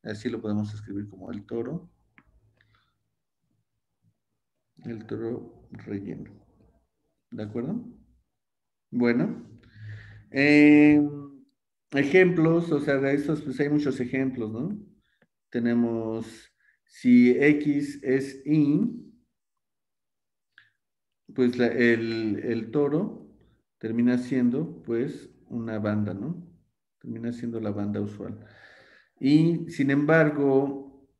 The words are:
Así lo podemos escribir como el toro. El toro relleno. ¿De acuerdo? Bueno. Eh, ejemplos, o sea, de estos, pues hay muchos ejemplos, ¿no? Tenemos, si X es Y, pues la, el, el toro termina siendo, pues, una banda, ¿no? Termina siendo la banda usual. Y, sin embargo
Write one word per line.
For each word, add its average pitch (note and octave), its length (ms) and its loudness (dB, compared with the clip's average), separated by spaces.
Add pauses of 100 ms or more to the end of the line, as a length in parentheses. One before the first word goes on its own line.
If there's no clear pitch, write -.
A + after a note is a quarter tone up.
Así G#2+ 280 -10
lo A2 100 -8
podemos G#2+ 320 -6
escribir G2+ 360 -10
como F#2+ 220 -18
el G#2 140 -12
toro. B2 460 -10 (3000)
El A2+ 220 -12
toro A2+ 640 -10
relleno. - 600 -10 (1000)
¿De A2 120 -12
acuerdo? B2 420 -8 (1040)
Bueno. B2 560 0 (840)
Eh, D3 760 8 (840)
ejemplos, E3 840 4
o C#3+ 80 0
sea, C#3+ 160 0
de C#3 180 0
estos, D3+ 280 -2
pues B2+ 180 -8
hay C#3+ 80 0
muchos D3 320 0
ejemplos, B2+ 520 -4
¿no? E3 260 -8 (720)
Tenemos, A2+ 1000 -2 (360)
si B2 440 6
X C#3+ 720 2
es C3+ 440 -2
Y, D3+ 680 0 (2250)
pues B2 240 2
la, A#2+ 80 4
el, A2+ 760 0
el A2+ 260 -4
toro D3+ 580 -2 (500)
termina A#2+ 400 0
siendo, B2+ 640 -2
pues, A#2 460 -6 (200)
una A2+ 300 -8
banda, G#2 360 -2
¿no? B2 320 -8 (540)
Termina A#2 320 -8
siendo A#2 280 -8
la G#2+ 100 -6
banda G2+ 300 -6
usual. G2+ 460 -10 (720)
Y, D#3+ 520 2
sin C3+ 200 -2
embargo D3 1160 0 (120)